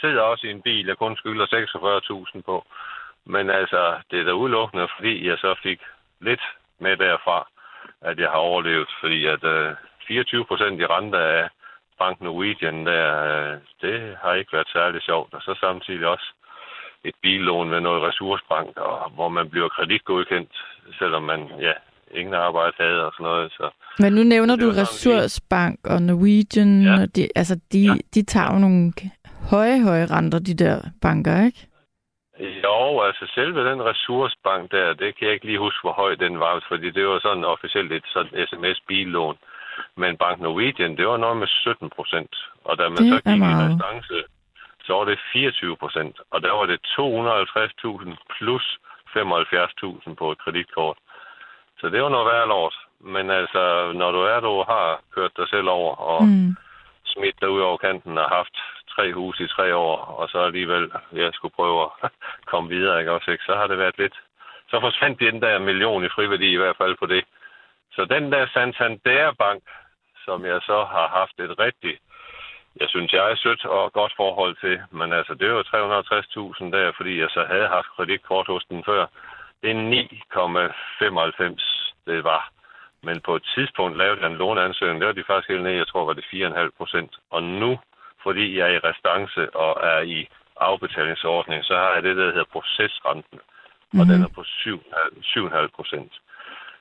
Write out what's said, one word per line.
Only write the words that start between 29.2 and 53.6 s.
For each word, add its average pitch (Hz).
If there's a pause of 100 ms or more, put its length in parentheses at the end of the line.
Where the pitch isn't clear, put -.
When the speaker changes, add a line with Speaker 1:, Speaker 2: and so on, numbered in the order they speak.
Speaker 2:
høje, 233
høje 170
renter, 160
de 180
der 160 (260)
banker, 160
ikke? - (960)
Speaker 1:
Jo, 117
altså 101 (100)
selve 135
den 131
ressourcebank 113
der, 92
det 95
kan -
jeg 107
ikke 101
lige 107
huske, 104
hvor 87
høj 98
den 87
var, 82
fordi 85
det 95
var 95
sådan 95
officielt 85
et 80 (100)
sådan 87
S -
M 85 (100)
S-billån. 87 (600)
Men 90
Bank 87
Norwegian, 85
det 87
var 120
noget 117
med 104
sytten -
procent. - (280)
Og 82
da 87
man -
Speaker 2:
Det 233
Speaker 1:
så 254 (100)
Speaker 2:
er 208
Speaker 1:
gik 214
i 208
Speaker 2:
meget. 160
Speaker 1:
restance, 110 (640)
så 92
var 101
det 101 (140)
fireogtyve 123
procent. 76 (160)
Og 82
der 90
var 104
det 87 (160)
to 139
hundrede 117
og 104
halvtreds 110
tusind 92 (200)
plus 123 (360)
femoghalvfjerds 87
tusind 87
på 80
et 76
kreditkort. 82 (800)
Så 87
det 104
var 143
noget 123
værre 117
lort. 90 (240)
Men 95
altså, 87